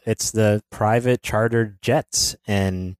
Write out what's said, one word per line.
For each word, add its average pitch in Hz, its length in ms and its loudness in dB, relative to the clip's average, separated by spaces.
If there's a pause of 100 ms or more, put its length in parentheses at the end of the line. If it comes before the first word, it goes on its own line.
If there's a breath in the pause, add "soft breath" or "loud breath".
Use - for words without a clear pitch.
it's - 260 -2
the 104 300 2 (100)
private 120 500 2
chartered 113 600 0
jets, - 540 -2 (120)
and 92 520 -2